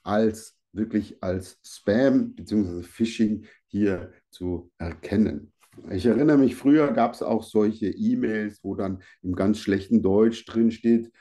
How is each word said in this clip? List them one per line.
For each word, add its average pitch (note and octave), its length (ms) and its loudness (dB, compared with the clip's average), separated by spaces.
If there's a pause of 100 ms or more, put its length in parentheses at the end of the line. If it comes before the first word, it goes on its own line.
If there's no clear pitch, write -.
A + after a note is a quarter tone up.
als, G#2+ 560 -2 (140)
wirklich G#2+ 500 -6
als F#2 400 -6
Spam B2 720 0
beziehungsweise F2+ 480 -4
Phishing A2 640 -2 (220)
hier G2 460 -2 (180)
zu F2+ 480 -8
erkennen. - 760 -2 (380)
Ich F#2+ 160 -2
erinnere C#3 320 4
mich, C3 180 4
früher C#3+ 360 4
gab's A#2 300 0
auch A2 200 -2
solche G#2+ 460 0
E-Mails, G#2+ 760 -2
wo F#2+ 120 -6
dann F#2+ 280 -6 (200)
im F2+ 120 -4
ganz F#2+ 240 0
schlechten G2 440 0
Deutsch G#2+ 440 2
drin A2+ 240 0
steht, A#2 400 0 (100)